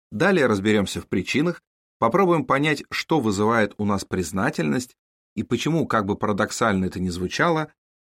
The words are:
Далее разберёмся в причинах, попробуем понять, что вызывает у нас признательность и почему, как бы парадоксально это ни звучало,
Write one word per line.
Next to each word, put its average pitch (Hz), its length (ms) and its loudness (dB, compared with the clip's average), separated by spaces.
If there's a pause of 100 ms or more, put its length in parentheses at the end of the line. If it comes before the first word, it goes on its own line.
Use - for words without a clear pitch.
(120)
Далее 156 360 2
разберёмся 104 520 2
в - 80 -14
причинах, 135 540 -2 (360)
попробуем 170 460 2
понять, 147 480 0
что - 300 0
вызывает 107 560 2
у 104 80 -4
нас 101 180 0
признательность 127 960 -4 (400)
и 196 60 -4
почему, 147 420 0
как 107 220 -2
бы 98 100 0
парадоксально 104 680 0
это 90 140 -6
ни 92 100 -2
звучало, 151 640 -2 (380)